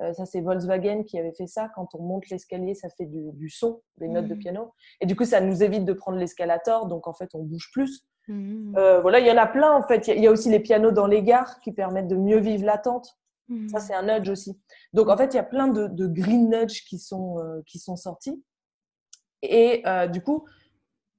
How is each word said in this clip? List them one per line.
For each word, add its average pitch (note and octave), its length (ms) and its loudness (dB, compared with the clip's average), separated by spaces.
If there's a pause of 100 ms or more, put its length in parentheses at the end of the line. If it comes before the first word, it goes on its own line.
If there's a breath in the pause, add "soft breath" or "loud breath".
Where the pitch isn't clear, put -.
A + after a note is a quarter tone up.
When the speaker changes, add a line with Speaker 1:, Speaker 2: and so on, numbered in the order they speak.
Speaker 1:
Euh, E3+ 100 -6
ça, F3+ 140 -10
c'est F3+ 160 -8
Volkswagen F#3 640 -2
qui G#3 140 -10
avait E3 140 -6
fait F3+ 140 -12
ça. A3 280 -10
Quand F#3 200 -12
on E3 80 -14
monte F#3 260 -8
l'escalier, F#3 460 -10
ça F#3 160 -14
fait F3 160 -12
du, D3+ 260 -12
du D3 160 -14
son, A#3 320 -6 (160)
des E3 120 -10
notes E3 200 -4
de G#3+ 60 -8
Speaker 2:
Mm. G#3 40 -10
Speaker 1:
piano. G#3 360 -12 (260 soft breath)
Et - 60 -2
du F#3 100 0
coup, B3 80 -2
ça A#3 160 2
nous F#3+ 220 0
évite G3+ 240 0
de F#3 80 -2
prendre F#3 240 -8
l'escalator. F3 680 -2
Donc, E3+ 220 -10
en E3 60 -12
fait, F#3 200 -14
on D#3+ 80 -12
bouge D#3+ 300 -12
plus. C4+ 320 -6 (240)
Speaker 2:
Mm. G#3 480 -10
Speaker 1:
Euh, F#3+ 240 6
voilà, F#3+ 200 6
il B3 60 2
y A#3 40 8
en A#3 80 6
a A3+ 80 6
plein, D4 260 4
en C#4 100 4
fait. G#3+ 260 0
Il - 20 -2
y - 20 2
a, - 40 2
il G#3+ 80 2
y - 20 8
a A3 40 10
aussi A3 200 4
les G#3+ 100 6
pianos A3 320 4
dans G3+ 140 2
les G#3 160 4
gares A#3+ 380 2
qui A3 120 -10
permettent F#3+ 360 -4
de F#3+ 80 0
mieux G3+ 240 4
vivre G3+ 260 -2
l'attente. A#3+ 500 -4 (320)
Speaker 2:
Mm. A3+ 220 -8
Speaker 1:
Ça, G#3+ 100 -6
c'est G3+ 140 -10
un F#3 80 -4
nudge G#3 260 -2
aussi. G3 320 -8 (320 soft breath)
Donc, G#3+ 160 4
en G3 80 6
fait, C4 160 2
il C4 40 -2
y A#3 40 2
a - 40 -6
plein C4+ 240 0
de, G#3+ 180 0
de F#3 200 -4
green G3+ 440 2
nudge A3+ 340 -2
qui F#3 140 -14
sont, F#3 400 -10
euh, D#3+ 260 -10
qui - 140 -20
sont F3+ 180 -10
sortis. F#3+ 480 -12 (1000)
Et, A#3 440 4
euh, F#3 200 0
du F3 160 -6
coup, D4+ 220 -4 (760 soft breath)